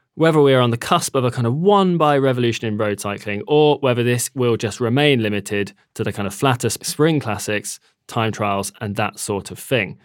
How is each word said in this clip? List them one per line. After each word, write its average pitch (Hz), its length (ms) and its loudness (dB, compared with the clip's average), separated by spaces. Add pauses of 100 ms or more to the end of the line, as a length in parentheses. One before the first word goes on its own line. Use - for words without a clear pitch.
(160)
whether 156 260 2
we 139 120 6
are 131 80 6
on 120 80 4
the 117 80 0
cusp - 380 -2
of 127 100 2
a 120 60 0
kind 120 160 -2
of 120 80 0
One 185 420 2
By 147 200 2
revolution 123 500 0
in 107 100 -4
road 104 220 -2
cycling, 101 480 -6
or 151 320 4
whether 123 240 2
this 120 320 0
will 120 220 2
just 107 220 -6
remain 127 440 2
limited 101 500 -4 (220)
to 113 80 -4
the 104 100 -2
kind 101 140 -6
of 95 60 -6
flatter 127 340 0
s-, - 160 -2
spring 156 360 0
classics, 104 600 -6 (280)
time 110 240 -2
trials, 101 400 -4 (100)
and 101 140 -6
that 104 240 -4
sort 98 320 -6
of 90 60 -14
thing. 104 480 -2